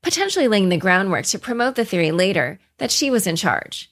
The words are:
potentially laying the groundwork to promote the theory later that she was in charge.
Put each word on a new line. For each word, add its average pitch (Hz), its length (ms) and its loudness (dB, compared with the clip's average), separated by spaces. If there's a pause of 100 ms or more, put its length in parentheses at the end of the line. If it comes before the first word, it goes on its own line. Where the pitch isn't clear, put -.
potentially 349 460 0
laying 202 220 4
the 175 80 2
groundwork 185 480 2
to - 120 -4
promote 247 360 -2
the 233 100 0
theory 170 260 0
later 180 480 0 (200)
that - 120 -4
she 277 200 0
was 220 160 2
in 165 100 -2
charge. - 560 -4